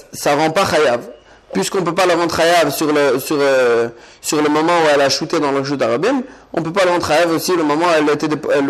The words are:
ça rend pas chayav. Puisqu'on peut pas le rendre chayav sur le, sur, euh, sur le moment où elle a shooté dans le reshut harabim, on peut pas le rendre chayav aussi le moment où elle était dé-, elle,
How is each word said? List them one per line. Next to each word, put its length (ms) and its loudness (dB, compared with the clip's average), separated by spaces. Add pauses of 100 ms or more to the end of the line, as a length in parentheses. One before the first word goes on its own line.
(120)
ça 240 -2
rend 140 0
pas 140 0
chayav. 360 0 (520)
Puisqu'on 320 -4
peut 100 -2
pas 120 2
le 80 2
rendre 200 -2
chayav 380 2
sur 200 -2
le, 280 2
sur, 180 -4
euh, 500 2 (320)
sur 220 -2
le 60 2
moment 240 0
où 200 2
elle 100 4
a 60 2
shooté 300 -2
dans 140 -2
le 80 0
reshut 200 -4
harabim, 420 0 (300)
on 100 -4
peut 100 -6
pas 120 2
le 60 2
rendre 160 0
chayav 260 2
aussi 220 -2
le 80 0
moment 240 0
où 100 2
elle 160 2
était 140 -2
dé-, 140 -2 (120)
elle, 180 2